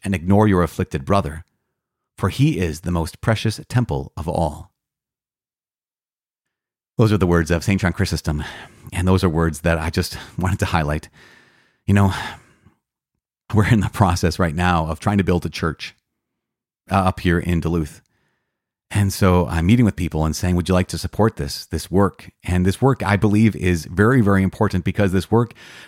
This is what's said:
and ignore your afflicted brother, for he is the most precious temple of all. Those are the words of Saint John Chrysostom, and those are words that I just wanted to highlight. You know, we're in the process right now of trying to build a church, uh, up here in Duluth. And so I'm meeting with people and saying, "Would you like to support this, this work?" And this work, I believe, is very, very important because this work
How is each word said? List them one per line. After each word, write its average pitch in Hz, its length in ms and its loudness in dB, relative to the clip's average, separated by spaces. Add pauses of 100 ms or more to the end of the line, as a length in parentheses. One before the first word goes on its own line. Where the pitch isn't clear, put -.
and 95 120 -4
ignore 98 320 2
your 92 160 4
afflicted 80 420 -4
brother, 82 400 -4 (720)
for 101 120 -2
he 135 300 0
is 80 220 -4
the 87 100 -6
most 82 300 -4
precious 113 380 -2 (100)
temple 82 480 -4
of 80 100 -6
all. 80 440 -4 (2250)
Those 107 100 4
are 107 60 4
the 90 80 2
words 85 240 2
of 85 140 0
Saint 98 180 0
John 87 120 0
Chrysostom, 78 500 -4 (500)
and 92 140 0
those 92 160 4
are 92 60 2
words 82 320 -2
that 82 180 0
I 80 100 -4
just - 300 -6 (180)
wanted 90 220 -2
to 92 80 -2
highlight. 78 420 -2 (760)
You 98 100 2
know, 101 180 4 (1400)
we're 104 140 4
in 113 100 6
the - 100 0
process 87 480 2
right 85 160 0
now 87 320 0
of 78 140 -6
trying 104 180 0
to 95 60 2
build 87 200 0
a 82 60 -6
church, - 460 -6 (960)
uh, 92 40 0
up 92 260 0
here 85 180 2
in 85 200 0
Duluth. 80 440 -4 (880)
And 101 200 2
so 90 360 2
I'm 82 180 -2
meeting 120 200 6
with 98 100 0
people 78 300 -2
and 78 100 -2
saying, 90 200 -2
"Would 87 140 -2
you 92 60 2
like 90 140 0
to 82 100 -8
support - 380 -2
this, - 280 -10
this - 240 -8
work?" 95 400 -2 (140)
And 90 240 0
this 98 160 0
work, 135 180 2
I 98 140 2
believe, 104 400 4
is 87 300 -2
very, 110 360 2
very 98 220 4
important 95 400 -2
because 98 280 0
this 92 200 -2
work 117 240 0 (320)